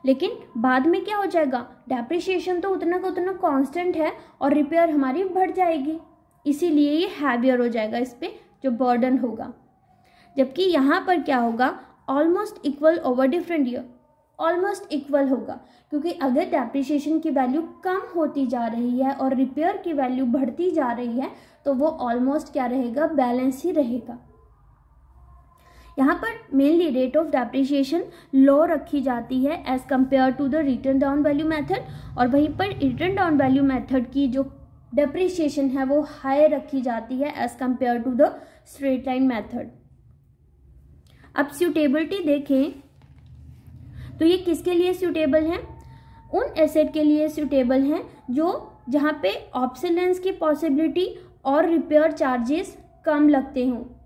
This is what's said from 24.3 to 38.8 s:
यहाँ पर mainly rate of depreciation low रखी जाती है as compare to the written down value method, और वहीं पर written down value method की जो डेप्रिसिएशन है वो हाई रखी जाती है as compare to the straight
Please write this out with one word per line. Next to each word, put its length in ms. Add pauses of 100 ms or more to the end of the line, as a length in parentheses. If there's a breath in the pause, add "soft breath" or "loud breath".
यहाँ 160
पर 420
mainly 340
rate 260
of 140
depreciation 720 (320 loud breath)
low 340
रखी 320
जाती 440
है 200
as 220
compare 440
to 160
the 140
written 400
down 220
value 260
method, 300 (380 loud breath)
और 100
वहीं 220
पर 240
written 440
down 240
value 240
method 480
की 140
जो 160 (520)
डेप्रिसिएशन 720
है 180
वो 240
हाई 380
रखी 340
जाती 340
है 220
as 240
compare 380
to 140
the 160 (380 loud breath)
straight 360